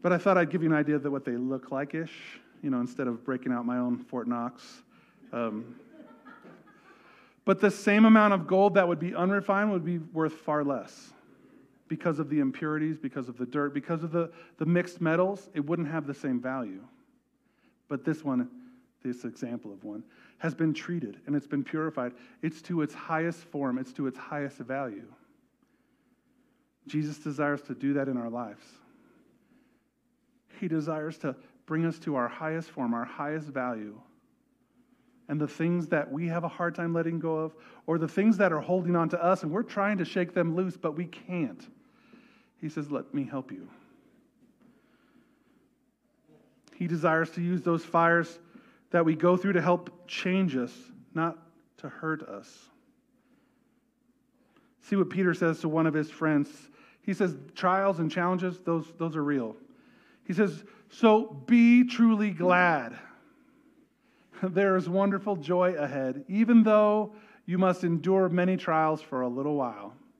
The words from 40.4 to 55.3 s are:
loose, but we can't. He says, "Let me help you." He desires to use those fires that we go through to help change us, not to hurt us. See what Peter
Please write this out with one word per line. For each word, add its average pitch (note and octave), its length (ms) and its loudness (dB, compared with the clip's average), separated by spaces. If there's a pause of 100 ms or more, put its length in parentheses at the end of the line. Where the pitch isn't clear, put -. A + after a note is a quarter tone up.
loose, F#3 200 -2
but D#3 200 -4
we F3 100 -4
can't. D#3+ 600 -8 (960)
He D#3+ 80 -8
says, D3 220 -8
"Let C3+ 240 -8
me C#3+ 100 -2
help C3 260 -10
you." F#2 180 -14 (3000)
He F3 120 -6
desires D#3+ 440 0
to F3 100 -8
use F3 220 -2
those E3+ 220 0
fires E3+ 540 2 (520)
that E3+ 140 4
we D#3+ 120 4
go F3 200 4
through F#3+ 180 0
to F3 80 2
help F3 440 0
change F#3 480 0
us, B2 220 -4 (380)
not E3 240 -2 (400)
to D3 100 -12
hurt D#3+ 360 -6
us. - 440 -18 (2000)
See - 160 -2
what F#3+ 120 2
Peter F3+ 260 2